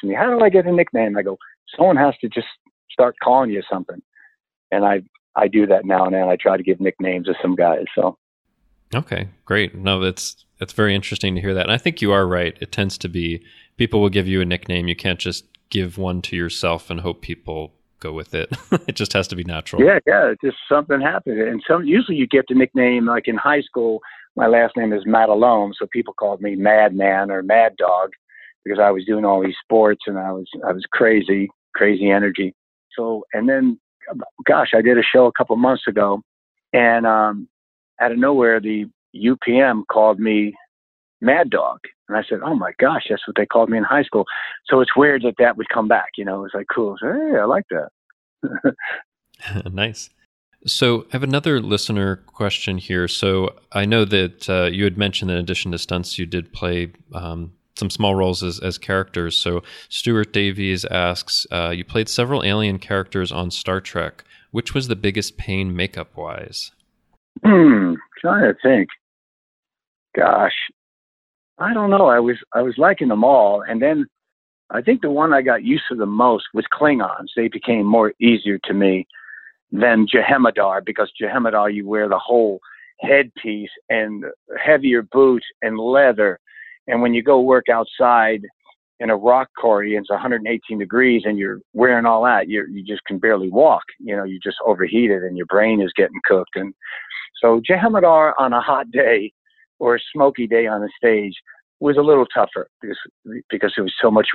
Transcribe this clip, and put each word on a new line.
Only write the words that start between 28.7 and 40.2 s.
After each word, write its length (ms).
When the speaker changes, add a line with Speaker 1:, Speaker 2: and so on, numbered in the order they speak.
Speaker 1:
I 120
was 140
doing 200
all 180
these 200
sports 420
and 120
I 140
was, 160
I 60
was 220
crazy, 560
crazy 380
energy. 420
So, 380
and 160
then, 300
gosh, 280
I 60
did 160
a 60
show 220
a 80
couple 240
months 300
ago, 340
and, 360
um, 420
out 100
of 60
nowhere, 420
the 260
U 280
P 160
M 320
called 280
me 340